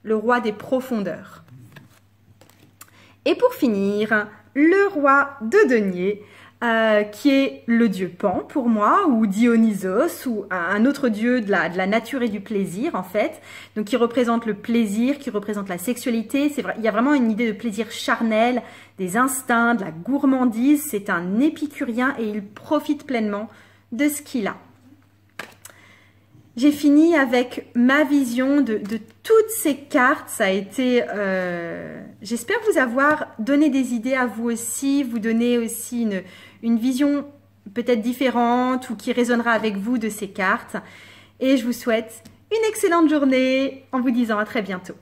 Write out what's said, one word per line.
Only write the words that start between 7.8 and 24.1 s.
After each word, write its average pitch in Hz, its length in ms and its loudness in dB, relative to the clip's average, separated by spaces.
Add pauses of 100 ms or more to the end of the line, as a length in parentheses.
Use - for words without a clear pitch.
dieu 185 180 -4
Pan 196 400 -2
pour 240 220 0
moi, 240 360 4
ou 226 200 4
Dionysos, 220 1000 2
ou 214 240 -4
un, 185 60 -4
un 190 300 0
autre 269 240 2
dieu 233 320 0
de 196 80 -6
la, 175 180 2
de 175 80 -6
la 190 100 0
nature 226 360 -2
et 240 80 -2
du 202 100 -6
plaisir 202 540 -4
en 190 80 -4
fait, 214 400 -4 (340)
donc 214 80 -4
qui 208 120 -2
représente 233 500 0
le 214 80 -2
plaisir, 233 640 0
qui - 100 -10
représente 202 400 -6
la 180 100 -6
sexualité. 240 720 -2
C'est 285 140 -4
vrai, 180 160 -6
il 226 40 -6
y 220 60 0
a - 20 2
vraiment 233 220 2
une 247 180 4
idée 220 160 0
de 220 60 -2
plaisir 214 380 -6
charnel, 233 720 0 (340)
des 185 220 -2
instincts, 240 560 2
de 196 100 -2
la 165 80 -8
gourmandise. 254 880 2
C'est 202 280 -6
un 180 280 0
épicurien 277 800 -2
et 233 60 -4
il 208 180 -4
profite 294 640 -4
pleinement 220 420 -4 (440)
de 277 160 0
ce 294 120 -4